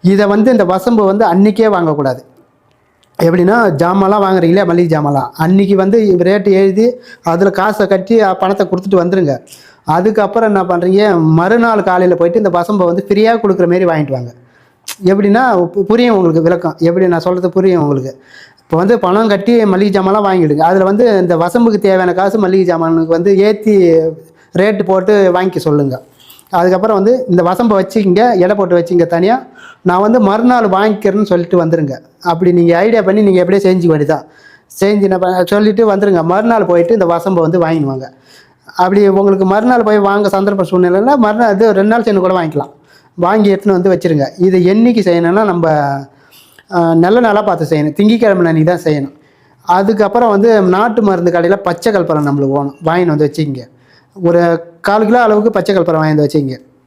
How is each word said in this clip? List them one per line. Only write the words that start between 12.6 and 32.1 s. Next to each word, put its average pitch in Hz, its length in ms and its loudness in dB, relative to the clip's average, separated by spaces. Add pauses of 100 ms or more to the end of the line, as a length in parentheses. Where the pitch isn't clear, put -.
வந்து 170 160 -4
ஃப்ரீயா 214 360 2
கொடுக்குற 180 300 0
மாதிரி 180 120 0
வாங்கிட்டு 151 320 -2
வாங்க. 120 160 -12 (680)
எப்படின்னா, 202 400 2 (300)
பு-, 196 160 -2
புரியும் 233 260 2
உங்களுக்கு 165 260 0
விளக்கம், 170 380 -2
எப்படி 170 280 0
நான் 170 200 -2
சொல்றது 180 220 -2
புரியும் 185 320 0
உங்களுக்கு. 135 320 -4 (480)
இப்போ - 160 -4
வந்து 196 220 2
பணம் 208 280 0
கட்டி 208 380 0
மளிகை 196 300 0
ஜாமான்லாம் 196 320 0
வாங்கிடுங்க. 160 420 0
அதுல 190 140 2
வந்து 208 360 2
இந்த 180 180 0
வசம்புக்கு 208 480 0
தேவையான 185 280 2
காசு 190 240 -2
மளிகை 190 320 0
ஜாமானுக்கு 165 480 0
வந்து 190 200 2
ஏத்தி 208 380 0 (840)
ரேட்டு 202 240 0
போட்டு 190 300 0 (200)
வாங்கிக்க 180 240 -2
சொல்லுங்க. 143 380 -2 (540)
அதுக்கப்புறம் 185 500 0
வந்து 247 300 0
இந்த 175 140 2
வசம்பை 208 360 0
வச்சுக்கிங்க, 190 440 0 (160)
எடை 185 160 2
போட்டு 180 220 0
வச்சுங்க 170 280 0
தனியா. 170 300 0 (460)
நான் 180 200 0
வந்து 226 180 2
மறுநாள் 226 500 2
வாங்கிக்கிறேன்னு 202 600 0
சொல்லிட்டு 175 340 0
வந்துருங்க. 156 300 -2 (260)